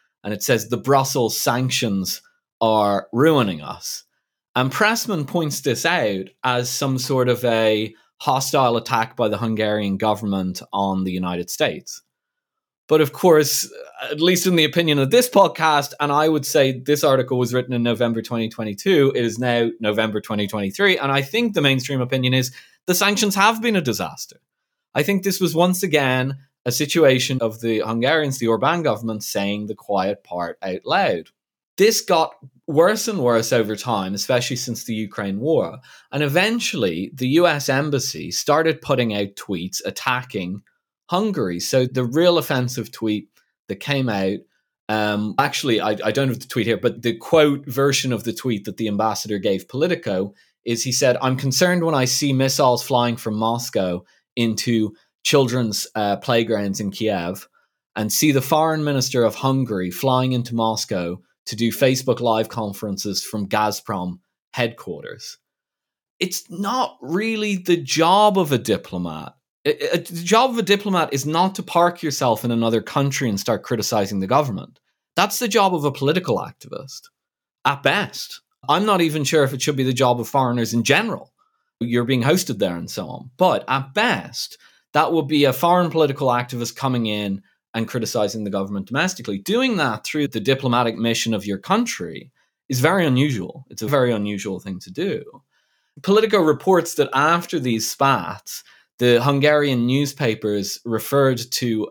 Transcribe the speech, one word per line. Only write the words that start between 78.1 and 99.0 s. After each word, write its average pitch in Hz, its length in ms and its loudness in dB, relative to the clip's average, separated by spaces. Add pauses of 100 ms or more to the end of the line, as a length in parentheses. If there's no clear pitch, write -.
I'm 170 180 2
not 196 160 4
even 156 220 0
sure 147 200 4
if 131 100 0
it 135 80 -6
should 147 140 -2
be 131 80 0
the 131 100 0
job 123 260 4
of 113 80 -6
foreigners 120 460 0
in 117 100 2
general. 151 500 0 (460)
You're 120 260 0
being 123 180 2
hosted 143 360 2
there 92 160 0
and 85 140 -10
so 90 180 -8
on. - 300 -14
But 170 300 2
at 135 280 -2
best, 208 640 -4 (340)
that 151 180 2
would 160 160 0
be 143 180 4
a 127 80 4
foreign 175 360 4
political 147 380 2
activist 123 480 -2
coming 123 320 -2
in 104 340 -4 (320)
and 113 140 -2
criticizing 107 560 -2
the 101 80 -6
government 98 360 -6
domestically. 123 520 -4
Doing 233 380 0
that 123 260 -2
through 147 240 -2
the 131 120 -4
diplomatic 120 560 0
mission 113 380 0
of 101 120 -4
your 101 120 -4
country 185 720 -4 (380)
is 127 120 -2
very 170 240 4
unusual. 127 640 0
It's - 120 -14
a 110 60 -4
very 127 240 2
unusual 101 480 -4
thing 92 200 -10
to - 120 -18
do. 165 320 -6 (800)
Politico 208 360 4
reports 165 560 4
that 143 180 2
after 165 460 2
these 117 300 -2
spats, 107 760 -2 (360)
the 120 240 6